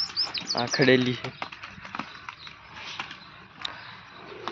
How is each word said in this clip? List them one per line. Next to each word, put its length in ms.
આ 100
ખડેલી 480
છે. 160